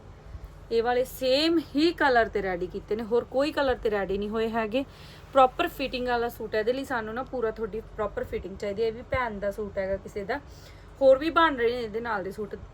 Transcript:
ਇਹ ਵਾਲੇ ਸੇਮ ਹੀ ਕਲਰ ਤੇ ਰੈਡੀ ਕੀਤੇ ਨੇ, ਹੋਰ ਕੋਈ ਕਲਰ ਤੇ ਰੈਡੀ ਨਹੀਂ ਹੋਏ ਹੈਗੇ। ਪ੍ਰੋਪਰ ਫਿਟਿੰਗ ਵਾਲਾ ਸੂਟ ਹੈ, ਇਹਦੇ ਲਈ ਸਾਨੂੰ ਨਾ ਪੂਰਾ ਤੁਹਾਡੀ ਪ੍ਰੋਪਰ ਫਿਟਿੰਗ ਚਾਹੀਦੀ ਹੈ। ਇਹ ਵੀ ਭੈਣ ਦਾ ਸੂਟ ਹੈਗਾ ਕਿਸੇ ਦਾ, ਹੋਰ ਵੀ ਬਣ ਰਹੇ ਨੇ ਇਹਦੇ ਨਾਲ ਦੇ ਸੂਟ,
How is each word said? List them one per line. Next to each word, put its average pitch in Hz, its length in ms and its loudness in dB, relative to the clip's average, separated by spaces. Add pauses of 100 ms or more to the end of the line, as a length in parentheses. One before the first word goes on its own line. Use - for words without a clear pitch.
(720)
ਇਹ 226 120 4
ਵਾਲੇ 247 220 2
ਸੇਮ 285 600 2
ਹੀ 311 280 2
ਕਲਰ 240 360 4
ਤੇ 208 120 -2
ਰੈਡੀ 185 260 -2
ਕੀਤੇ 196 280 -6
ਨੇ, 233 80 -2
ਹੋਰ 233 220 2
ਕੋਈ 277 260 0
ਕਲਰ 277 260 2
ਤੇ 233 140 -2
ਰੈਡੀ 196 260 0
ਨਹੀਂ 208 120 -4
ਹੋਏ 220 200 -2
ਹੈਗੇ। 226 340 0 (500)
ਪ੍ਰੋਪਰ 269 360 6
ਫਿਟਿੰਗ 254 380 -4
ਵਾਲਾ 240 220 0
ਸੂਟ 220 260 -8
ਹੈ, 214 40 2
ਇਹਦੇ 220 140 2
ਲਈ 269 120 -6
ਸਾਨੂੰ 220 280 -4
ਨਾ 247 100 -6
ਪੂਰਾ 233 280 -4
ਤੁਹਾਡੀ 214 300 -8 (140)
ਪ੍ਰੋਪਰ 214 280 -4
ਫਿਟਿੰਗ 190 340 -8
ਚਾਹੀਦੀ 202 240 -4
ਹੈ। 226 60 2
ਇਹ 220 60 -2
ਵੀ 240 80 -12 (100)
ਭੈਣ 240 280 -2
ਦਾ 202 120 -2
ਸੂਟ 208 260 -8
ਹੈਗਾ 196 200 -2
ਕਿਸੇ 202 260 -10
ਦਾ, 247 160 -4 (640)
ਹੋਰ 262 160 10
ਵੀ 311 140 -2
ਬਣ 320 260 6
ਰਹੇ 233 140 2
ਨੇ 247 100 -2
ਇਹਦੇ 220 200 -6
ਨਾਲ 220 220 -2
ਦੇ 190 80 -6
ਸੂਟ, 208 240 -8 (180)